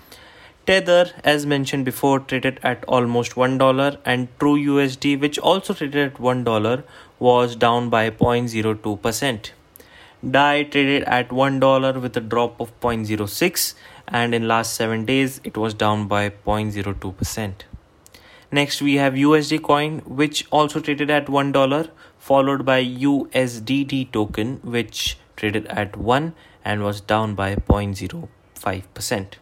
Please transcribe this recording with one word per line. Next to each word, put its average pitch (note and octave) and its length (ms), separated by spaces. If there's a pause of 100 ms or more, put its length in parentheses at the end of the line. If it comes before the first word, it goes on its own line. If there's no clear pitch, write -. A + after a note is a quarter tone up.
(680)
Tether, F3 460 (120)
as D3 220
mentioned C#3 400
before, C3+ 360
traded C3 420
at B2 220
almost A#2+ 520
one C3 220
dollar, C3+ 440
and B2 260 (100)
True D3 160
U C#3+ 260
S C3 140
D, C#3+ 200
which C#3+ 220
also F#3+ 380
traded C#3 380
at - 60
one B2 240
dollar, A#2 400 (360)
was B2 360
down A#2+ 360
by A2 180
point A#2+ 400
zero A2 240
two G#2+ 240
percent. A#2 560 (760)
Dai C#3+ 360
traded C#3+ 400
at B2 280
one C3+ 280
dollar C3+ 400
with B2 180
a - 20
drop A#2 400
of - 200
point A2+ 260
zero G#2+ 220
six, - 480 (320)
and A#2+ 260
in A2+ 140
last A2+ 260
seven A2+ 320
days C3 380
it - 120
was A2 200
down G#2+ 320
by G#2 220
point G#2+ 420
zero G2+ 220
two F#2+ 180
percent. - 540 (840)
Next C#3+ 300
we C#3+ 140
have C#3 200
U D3 200
S D3 140
D D#3 100
coin, D3+ 400
which D3 500
also D3+ 300
traded C#3+ 320
at C#3+ 180
one C#3 220
dollar, C#3 380 (280)
followed C3+ 480
by C3 140
U B2+ 520
S B2 280
D C3+ 260
T C3+ 200
token, G#2+ 580
which - 560 (160)
traded G#2+ 320
at G2+ 280
one C3 380 (320)
and G#2 180
was G#2 160
down G#2+ 360
by G2 200
point G2+ 400
zero G2 320 (280)
five - 400
percent. - 460